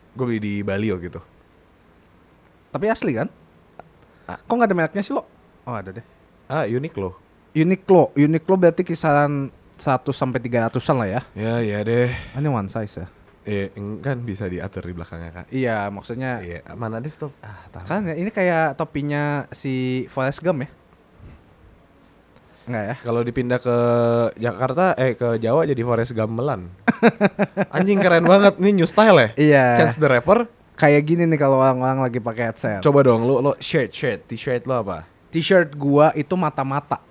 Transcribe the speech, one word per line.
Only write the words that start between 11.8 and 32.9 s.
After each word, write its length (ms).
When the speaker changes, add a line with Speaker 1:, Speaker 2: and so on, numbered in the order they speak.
Speaker 2:
Ini 140
one 200
size 280
ya? 120
Speaker 1:
Iya, 300
eng-, 280
kan 200
bisa 260
diatur 380
di 100
belakangnya, 380
Kak. 180
Speaker 2:
Iya, 400
maksudnya 500
Speaker 1:
Iya, 220
mana 280
deh 80
stop? 320
Ah, 280
tahu. 160
Speaker 2:
Kan 200
ya, 100
ini 160
kayak 460
topinya 720
si 240
Forrest 320
Gump 220
ya? 80
Nggak 180
ya? 140
Speaker 1:
Kalau 240
dipindah 340
ke 200
Jakarta, 580
eh, 200
ke 240
Jawa 260
jadi 160
Forrest 320
Gamelan. 560
Speaker 2:
<laughs> 520
Speaker 1:
Anjing, 240
keren 260
banget. 320
Ini 200
new 100
style 320
ya? 180
Speaker 2:
Iya. 300
Speaker 1:
Chance 220
the 100
Rapper. 380
Speaker 2:
Kayak 280
gini 220
nih 120
kalau 220
orang-orang 460
lagi 140
pakai 260
headset. 340
Speaker 1:
Coba 220